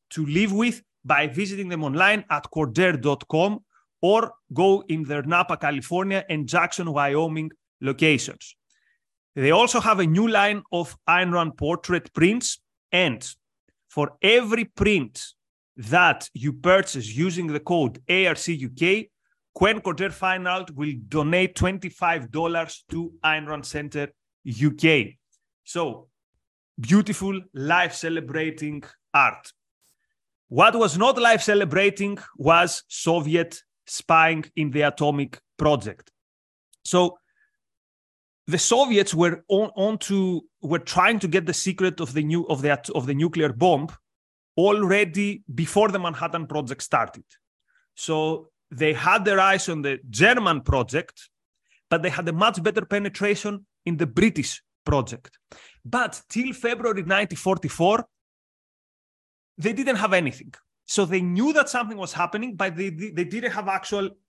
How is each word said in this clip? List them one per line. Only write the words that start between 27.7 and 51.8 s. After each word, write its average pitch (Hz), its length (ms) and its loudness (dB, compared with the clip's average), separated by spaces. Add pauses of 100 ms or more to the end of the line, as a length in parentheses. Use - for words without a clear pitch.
art. - 380 2 (960)
What 196 280 6
was 190 220 2
not 254 200 4
life-celebrating 202 1000 2 (200)
was 170 500 4
Soviet 165 720 -2 (240)
spying 160 600 2 (100)
in 151 160 -2
the 147 120 0
atomic 143 560 -2 (180)
project. 135 540 -2 (760)
So, 180 320 2 (1300)
the 151 100 0
Soviets 233 560 2
were 170 340 2
on, 202 280 2
on 208 240 0
to, 185 440 -2 (180)
were 160 180 -2
trying 196 400 2
to 190 80 -2
get 165 180 0
the 156 80 -2
secret 190 460 -2
of 147 140 -8
the 151 100 -2
new, 165 240 -2
of 135 140 -2
the 147 100 2
at-, 143 180 -4
of 139 160 -4
the 139 80 -4
nuclear 156 400 0
bomb 165 340 2 (680)
already 202 840 2 (100)
before 202 360 2
the 190 100 -2
Manhattan 165 480 -6
Project 139 340 -8
started. - 440 -2 (720)
So 156 540 -4 (220)
they 151 220 0
had 180 300 0
their 196 160 4
eyes 190 300 2
on 156 140 -4
the 139 160 -4 (100)
German 175 520 4
project, - 680 -2 (600)